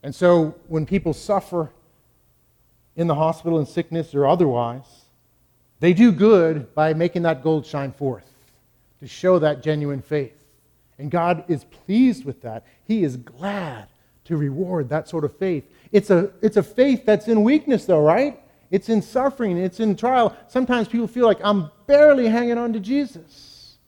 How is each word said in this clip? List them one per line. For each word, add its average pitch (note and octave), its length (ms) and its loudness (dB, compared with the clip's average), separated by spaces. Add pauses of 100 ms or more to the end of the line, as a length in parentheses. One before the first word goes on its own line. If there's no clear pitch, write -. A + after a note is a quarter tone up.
And C3+ 100 -10
so E3+ 400 2 (140)
when D#3+ 180 -4
people E3+ 280 -4
suffer F3+ 580 -4 (1300)
in E3+ 100 -2
the D#3 80 0
hospital D#3+ 420 -2
in D3 80 0
sickness E3 480 -6
or C#3+ 140 2
otherwise, C3 760 -2 (760)
they F3 140 4
do A3+ 180 6
good E3 640 2
by D#3 200 0
making E3+ 300 -2
that E3 200 -2
gold D#3+ 220 -2
shine C#3 260 -10
forth, B2+ 380 -8 (720)
to C3+ 80 -20
show F#3 320 0
that D3 220 -2
genuine D3 400 -4
faith. - 440 -8 (520)
And C#3 140 -10
God E3+ 360 -2
is D3 180 -4
pleased B3 580 0
with C#3 180 -14
that. A2+ 240 -14 (180)
He G#3+ 200 -2
is C3 140 -4
glad D3 680 -12 (380)
to E3 120 -4
reward D3 520 -4
that D#3 200 -6
sort D#3 160 -4
of - 120 -6
faith. F3 320 -4 (220)
It's G3+ 180 2
a, E3+ 220 4 (100)
it's A3 140 0
a G3 80 2
faith C4 420 0
that's G#3 220 2
in A3 160 2
weakness, C#4 420 0
though, D#3+ 160 2
right? A3 380 2 (320)
It's G3 180 -2
in A3 120 2
suffering. B3+ 560 -4
It's F3+ 220 -6
in G#3+ 160 0
trial. B3 400 0 (120)
Sometimes B3 400 -2
people A#3 200 -4
feel B3 180 -2
like, G#3+ 180 2
"I'm G3 260 0 (160)
barely C#4+ 420 6
hanging A#3 300 0
on A#3 160 -4
to A3 60 -6
Jesus." - 1000 -8 (100)